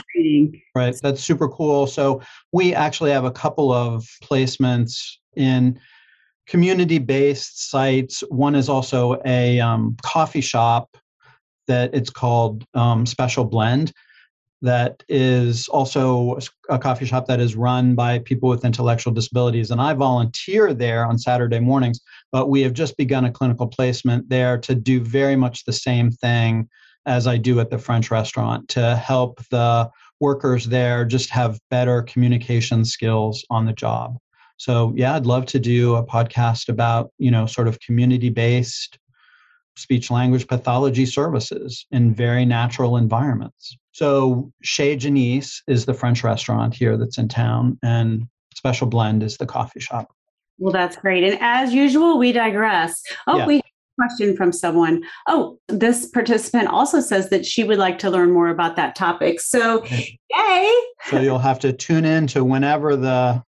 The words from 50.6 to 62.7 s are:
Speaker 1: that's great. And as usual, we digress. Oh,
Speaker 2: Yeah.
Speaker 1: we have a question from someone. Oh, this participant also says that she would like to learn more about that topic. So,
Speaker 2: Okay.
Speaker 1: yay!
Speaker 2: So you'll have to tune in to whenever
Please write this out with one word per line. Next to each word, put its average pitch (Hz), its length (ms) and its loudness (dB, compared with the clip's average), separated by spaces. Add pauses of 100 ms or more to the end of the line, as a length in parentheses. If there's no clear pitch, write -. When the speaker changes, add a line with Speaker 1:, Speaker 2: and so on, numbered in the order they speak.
Speaker 1:
that's 180 240 -2
great. 185 280 0
And 202 160 2
as 240 320 0
usual, 285 460 4
we 247 140 4
digress. 208 720 0 (240)
Oh, 294 120 2
Speaker 2:
Yeah. - 80 -2
Speaker 1:
we 294 100 4
have 262 80 0
a - 420 -8
question 208 300 0
from 175 160 2
someone. 165 500 0 (260)
Oh, - 300 0 (100)
this 226 400 0
participant 226 600 0
also 285 320 2
says 190 280 -2
that 190 160 0
she - 200 -2
would 202 140 2
like 185 220 0
to 196 100 -2
learn 175 220 4
more 170 160 4
about 165 280 -2
that 143 200 -2
topic. 170 440 -2
So, 226 380 0
Speaker 2:
Okay. 123 400 -6 (120)
Speaker 1:
yay! 403 420 2 (380)
Speaker 2:
So 131 100 2
you'll 131 180 2
have 131 220 0
to 131 120 0
tune 160 340 0
in 156 220 2
to 131 160 0
whenever 143 520 2